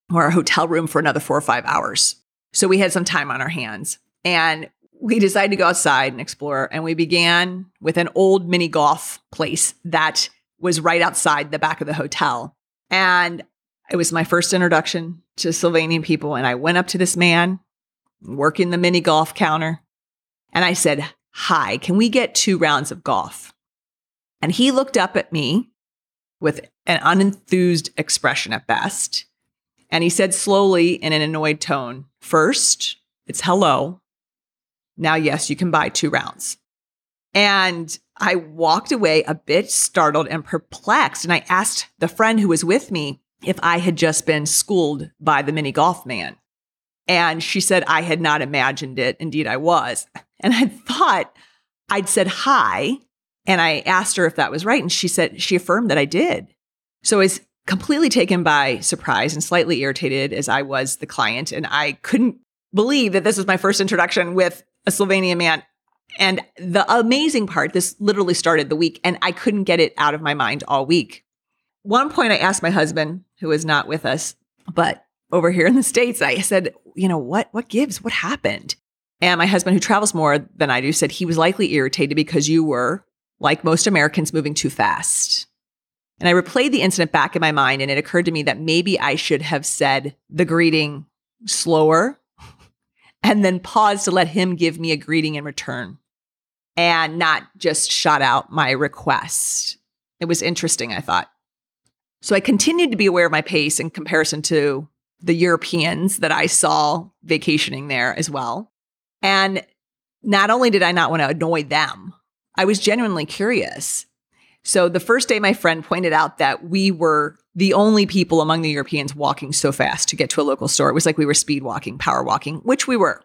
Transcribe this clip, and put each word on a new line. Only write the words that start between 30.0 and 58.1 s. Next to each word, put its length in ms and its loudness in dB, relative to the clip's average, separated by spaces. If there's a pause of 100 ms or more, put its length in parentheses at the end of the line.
he 60 2
said 240 0
slowly 580 4
in 220 -2
an 80 0
annoyed 400 -2
tone, 420 -6 (160)
"First, 800 0 (280)
it's 140 -10
hello. 640 0 (960)
Now, 160 0
yes, 340 0
you 80 -4
can 140 -2
buy 180 0
two 220 -2
rounds." 480 -6 (760)
And 640 2 (200)
I 160 0
walked 580 0
away 300 4
a 120 -4
bit 360 -2
startled 580 2
and 160 -6
perplexed. 800 -2
And 80 -2
I 160 0
asked 400 -2 (100)
the 100 0
friend 300 2
who 100 4
was 180 0
with 240 0
me 320 -8 (200)
if 200 -4
I 160 2
had 180 0
just 300 0
been 180 0
schooled 760 -2
by 220 0
the 120 -2
mini 200 -4
golf 320 0
man. 320 -10 (720)
And 340 2
she 180 -2
said, 260 2
"I 160 2
had 180 -2
not 220 0
imagined 560 -2
it. 200 -2
Indeed, 280 -4
I 100 -2
was." 500 0 (340)
And 120 2
I 140 2
thought 680 -2 (540)
I'd 220 -2
said 160 2
hi. 720 0 (480)
And 140 2
I 200 0
asked 360 0
her 80 2
if 120 0
that 140 0
was 140 -6
right. 160 2
And 100 -6
she 160 -2
said, 360 -2
she 120 0
affirmed 360 0
that 80 2
I 80 2
did. 400 -2 (560)
So 160 2
I 60 6
was 180 -2 (240)
completely 420 0
taken 340 2